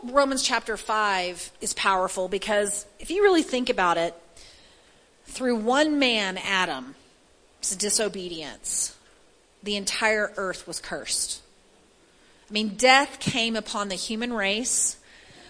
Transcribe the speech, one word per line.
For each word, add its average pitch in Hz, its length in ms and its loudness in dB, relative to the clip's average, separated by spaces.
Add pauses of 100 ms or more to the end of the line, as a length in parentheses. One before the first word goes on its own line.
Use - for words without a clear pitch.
Romans 269 400 2
chapter 233 340 0
five 190 720 0 (100)
is - 120 -6
powerful 185 560 0
because 202 560 0 (160)
if - 100 -14
you 381 120 2
really 370 200 6
think 247 280 -2
about 185 260 4
it, 170 180 0 (1120)
through 247 280 0
one 285 420 2
man, 214 400 0
Adam's 170 560 -2 (840)
disobedience, 180 1200 -4 (680)
the 208 140 -2
entire 214 600 0
earth 190 320 -6
was 165 100 -10
cursed. - 640 -6 (1080)
I - 40 -14
mean, 214 240 -2
death 269 420 6
came 226 380 -2
upon 214 320 -4
the 185 80 -6
human 233 360 -6
race. 214 640 0 (540)